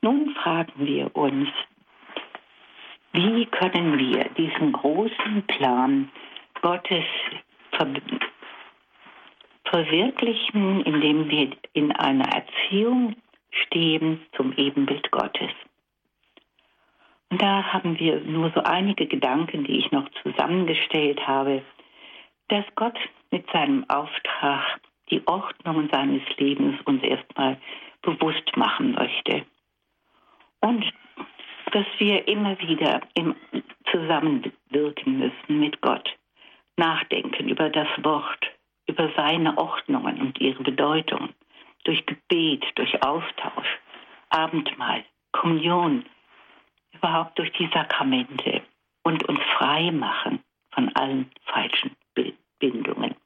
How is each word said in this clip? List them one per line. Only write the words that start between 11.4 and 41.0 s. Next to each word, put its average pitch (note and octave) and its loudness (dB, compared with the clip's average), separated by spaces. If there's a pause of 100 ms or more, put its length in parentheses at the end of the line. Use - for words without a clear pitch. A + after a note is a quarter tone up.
in D3 2
einer C3+ 2
Erziehung A3+ 0 (360)
stehen D#3+ 2 (160)
zum C3 0
Ebenbild C#3 0
Gottes? - -2 (1800)
Und F#3 0
da G3 2
haben F3 0
wir D#3 2
nur D#3+ 0
so - 2
einige F#3 2
Gedanken, D3+ 0
die - 0
ich - 0
noch C#3 0 (120)
zusammengestellt D#3+ 0
habe, C3+ 2 (840)
dass G3+ 2 (100)
Gott A#3 -2 (320)
mit F#3 -4
seinem C#3+ 2
Auftrag - -2 (300)
die D#3+ 0
Ordnung E3 -2
seines C#3 2 (160)
Lebens C#3 0
uns C3+ 0
erstmal - 0 (440)
bewusst - 0
machen - 2
möchte. - 0 (1160)
Und A3+ 2 (840)
dass G3+ 2 (100)
wir G3+ 2
immer G#3 0
wieder D#3+ 2 (140)
im E3 0 (560)
Zusammenwirken D3 0
müssen C3+ -2
mit - 0
Gott, - 0 (640)
nachdenken - 0
über D#3 2
das D3+ -2 (160)
Wort, D3 0 (340)
über D#3+ 0
seine D#3 2
Ordnungen - -2
und C3 -4
ihre C3+ 0
Bedeutung, D3 0 (540)